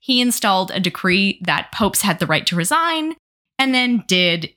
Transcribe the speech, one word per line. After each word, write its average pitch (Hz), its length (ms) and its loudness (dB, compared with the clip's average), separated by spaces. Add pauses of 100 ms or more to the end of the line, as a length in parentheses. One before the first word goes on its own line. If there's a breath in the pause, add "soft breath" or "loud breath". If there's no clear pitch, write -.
he 247 160 0
installed 208 520 0
a - 80 -4
decree 190 640 0
that 160 280 -2
popes 196 300 -2
had 190 160 0
the 175 80 -2
right 156 220 0
to - 80 -4
resign, 320 600 -2 (440)
and 262 120 2
then 247 360 2
did 175 500 0